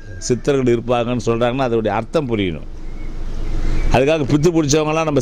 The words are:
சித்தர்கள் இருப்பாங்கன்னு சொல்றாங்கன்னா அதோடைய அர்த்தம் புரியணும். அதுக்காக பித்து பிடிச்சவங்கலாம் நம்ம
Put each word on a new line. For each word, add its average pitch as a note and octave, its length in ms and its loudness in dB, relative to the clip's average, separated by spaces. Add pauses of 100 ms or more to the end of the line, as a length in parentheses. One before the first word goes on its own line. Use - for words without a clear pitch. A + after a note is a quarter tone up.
(180)
சித்தர்கள் B2 580 0
இருப்பாங்கன்னு A#2+ 500 -2
சொல்றாங்கன்னா A#2+ 440 0
அதோடைய A2+ 180 0
அர்த்தம் A#2 420 -2
புரியணும். F#2 380 -2 (1200)
அதுக்காக C#3 400 2
பித்து D3+ 240 4
பிடிச்சவங்கலாம் D#3 540 2
நம்ம C#3 120 2